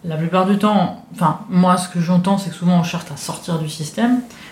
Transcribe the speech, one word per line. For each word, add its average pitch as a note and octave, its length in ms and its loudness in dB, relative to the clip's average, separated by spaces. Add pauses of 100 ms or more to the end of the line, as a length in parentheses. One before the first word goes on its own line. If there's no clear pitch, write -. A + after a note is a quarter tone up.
La D#3 140 -6
plupart F3+ 280 0
du G3+ 120 2
temps, G3+ 460 0 (100)
enfin, D#3+ 340 0
moi, F3+ 300 4
ce - 100 -6
que F3+ 100 -6
j'entends, F3+ 380 2
c'est F3+ 140 -6
que - 60 -14
souvent, F3 220 4
on E3 60 4
cherche - 260 -8
à D3 60 -10
sortir D#3+ 420 -6
du D#3 120 -4
système, A#3 500 0 (320)